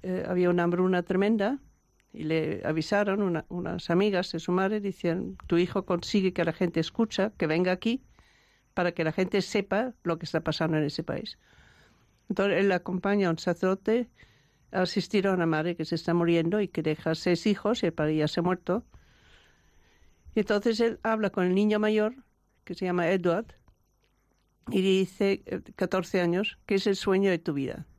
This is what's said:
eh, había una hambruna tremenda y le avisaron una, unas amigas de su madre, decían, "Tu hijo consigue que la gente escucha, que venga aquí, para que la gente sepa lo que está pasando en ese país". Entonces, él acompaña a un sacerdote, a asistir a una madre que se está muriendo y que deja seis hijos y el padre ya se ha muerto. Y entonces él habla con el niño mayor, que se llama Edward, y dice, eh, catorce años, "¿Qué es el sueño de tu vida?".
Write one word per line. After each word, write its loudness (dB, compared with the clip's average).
eh, -4
había 2
una 2
hambruna 2
tremenda 2
y -10
le -2
avisaron 0
una, -2
unas -8
amigas 2
de -6
su -4
madre, 0
decían, -4
"Tu 0
hijo 0
consigue 0
que -2
la -2
gente -2
escucha, -2
que 0
venga 2
aquí, -2
para 0
que -4
la 0
gente 0
sepa -2
lo 0
que -10
está -2
pasando -2
en 2
ese -4
país". -8
Entonces, 2
él 4
acompaña 0
a 2
un -2
sacerdote, 0
a 0
asistir 0
a 4
una 2
madre 0
que -6
se -4
está -2
muriendo 2
y -2
que -6
deja -2
seis 0
hijos 0
y 0
el 0
padre 0
ya 2
se -2
ha 0
muerto. -2
Y 2
entonces 0
él 0
habla 0
con 0
el 2
niño 4
mayor, 2
que -10
se -6
llama 0
Edward, 0
y 2
dice, 2
eh, -8
catorce -2
años, 0
"¿Qué 0
es 0
el 2
sueño 2
de 0
tu -4
vida?". -6